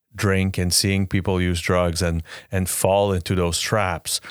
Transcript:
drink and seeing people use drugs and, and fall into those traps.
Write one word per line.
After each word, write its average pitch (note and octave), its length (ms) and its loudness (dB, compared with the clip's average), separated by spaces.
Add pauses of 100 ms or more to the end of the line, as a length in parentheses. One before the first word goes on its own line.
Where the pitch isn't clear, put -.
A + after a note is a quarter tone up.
(140)
drink F#2+ 440 0
and F2+ 160 0
seeing G2 320 2
people F#2 340 0
use F2 200 0
drugs F2 420 0
and, E2 200 0 (280)
and F#2 180 -2
fall G2+ 440 2
into F#2 220 -2
those F2 240 0
traps. F#2+ 640 -2 (100)